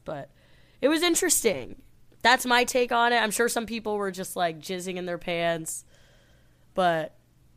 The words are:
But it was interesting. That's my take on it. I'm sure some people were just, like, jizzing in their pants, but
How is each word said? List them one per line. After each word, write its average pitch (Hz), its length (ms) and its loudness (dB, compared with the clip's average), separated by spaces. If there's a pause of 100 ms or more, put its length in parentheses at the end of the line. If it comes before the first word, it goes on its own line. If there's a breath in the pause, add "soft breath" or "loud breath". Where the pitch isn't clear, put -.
But - 260 -10 (520 soft breath)
it 262 60 4
was 311 140 2
interesting. 226 760 0 (460)
That's 247 240 4
my 247 180 4
take 247 260 0
on 240 220 4
it. 240 60 4
I'm 220 120 2
sure 233 200 0
some 233 160 -2
people 214 300 -4
were 202 140 -2
just, 180 260 -8
like, 170 240 -2
jizzing 180 360 -6
in 180 100 -6
their 175 120 -4
pants, 170 640 -4 (880 soft breath)
but 165 400 0 (420)